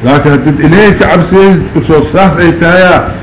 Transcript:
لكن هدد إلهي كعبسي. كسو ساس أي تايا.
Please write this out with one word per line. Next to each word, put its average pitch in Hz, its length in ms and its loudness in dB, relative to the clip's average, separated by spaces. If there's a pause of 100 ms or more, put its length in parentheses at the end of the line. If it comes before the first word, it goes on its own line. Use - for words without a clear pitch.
لكن 143 260 0
هدد 143 280 -2
إلهي 190 320 2
كعبسي. 185 680 2 (160)
كسو 156 180 -2 (200)
ساس 175 260 0
أي 170 120 2
تايا. 175 560 0 (160)